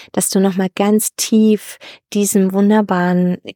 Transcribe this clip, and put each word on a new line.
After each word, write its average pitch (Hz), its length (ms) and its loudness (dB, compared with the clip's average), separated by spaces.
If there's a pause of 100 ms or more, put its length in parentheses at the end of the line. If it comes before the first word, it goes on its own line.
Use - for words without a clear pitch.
(140)
dass - 160 -2
du 196 100 0
nochmal 190 340 0
ganz 208 420 0
tief 220 600 0 (360)
diesem 196 400 0
wunderbaren 185 840 0 (160)